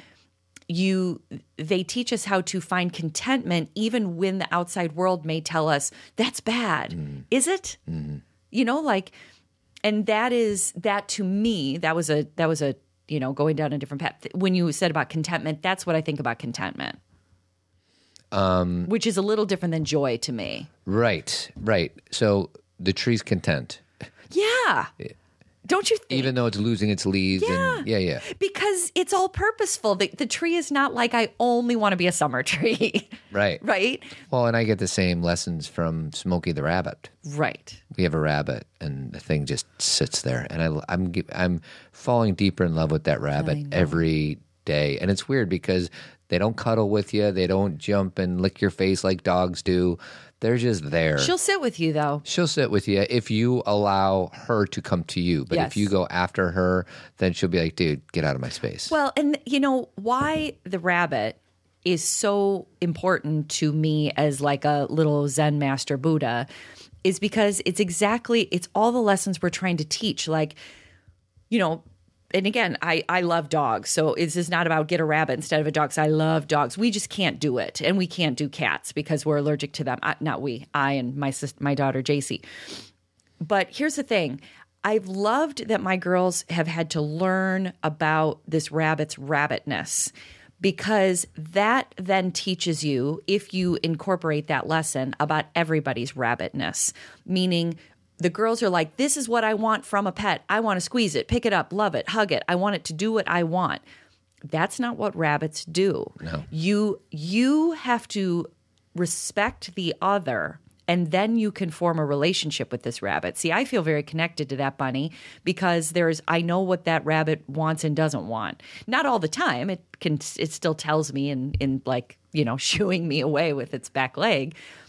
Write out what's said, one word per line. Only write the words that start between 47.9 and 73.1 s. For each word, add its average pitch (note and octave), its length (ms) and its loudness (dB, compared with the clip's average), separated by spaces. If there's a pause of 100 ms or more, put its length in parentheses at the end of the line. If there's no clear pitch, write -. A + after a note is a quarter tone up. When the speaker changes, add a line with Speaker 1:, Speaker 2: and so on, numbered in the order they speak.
Speaker 2:
and F2+ 200 -2
lick F#2+ 220 0
your G2+ 100 4
face F#2+ 320 0
like F#2+ 200 0
dogs F2+ 380 2
do. F2+ 360 2 (420)
They're A#2 180 2
just G2+ 340 0
there. D#2+ 260 4
Speaker 1:
She'll E4+ 220 2
sit G4 220 0
with A#3+ 180 -2
you, D#3+ 140 0
though. D3 300 0
Speaker 2:
She'll - 240 0
sit C#3+ 220 2
with G2 180 2
you G2 220 4
if A#2+ 220 0
you A#2+ 340 2
allow G2 680 4
her G#2 340 0
to - 160 -8
come F2 220 0
to - 140 -4
you. E2+ 260 2
But - 100 -2
Speaker 1:
Yes. - 160 0
Speaker 2:
if - 60 -4
you G2+ 120 2
go F#2+ 220 4
after F2+ 400 0
her, F#2 340 2 (320)
then F#2 160 2
she'll F#2 160 0
be F2 100 2
like, E2 160 0
"Dude, D2+ 360 0
get D#2+ 120 -2
out C#2 120 0
of C2 60 -6
my B1+ 80 -6
space." - 420 -8
Speaker 1:
Well, D4 260 0
and D4 300 0
you C#4 120 0
know C4 360 0
why C#4+ 580 -2 (100)
the F#3 140 -4
rabbit E3+ 640 0 (440)
is E3+ 180 2
so G3 640 0 (140)
important D#3 680 0
to D3+ 240 0
me D3+ 420 2
as, C#3+ 240 2
like, C#3+ 240 0
a D3 280 2
little D3 360 4
Zen D3 300 2
master C3+ 400 0
Buddha C3+ 480 0 (580)
is F#3+ 140 2
because G#3 480 2
it's F3+ 140 0
exactly, G#3 640 2 (100)
it's F3 240 -2
all A3 160 6
the B3 100 2
lessons G3 400 2
we're F3+ 80 2
trying F3 280 0
to D3+ 80 -2
teach. - 420 -2
Like, D#3 260 0 (960)
you A#3 80 2
know, E3 240 0 (500)
and F#3+ 140 2
again, G#3 360 2
I, D#3+ 260 0
I F3+ 140 4